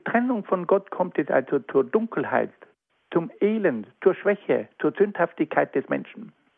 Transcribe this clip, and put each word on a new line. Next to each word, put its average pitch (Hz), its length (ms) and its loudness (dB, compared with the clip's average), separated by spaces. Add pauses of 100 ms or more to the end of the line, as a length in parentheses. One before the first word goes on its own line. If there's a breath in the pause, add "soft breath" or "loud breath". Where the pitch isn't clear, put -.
Trennung 240 400 0
von 180 220 -2
Gott 196 240 2
kommt - 280 -4
es 143 120 0
also 135 300 0
zur 135 240 0
Dunkelheit, 123 680 -2 (580)
zum 170 200 -2 (100)
Elend, 196 460 0 (160)
zur 190 120 4
Schwäche, 143 540 0 (100)
zur 151 140 0
Sündhaftigkeit 170 840 0
des 135 140 -2
Menschen. - 440 -8 (260)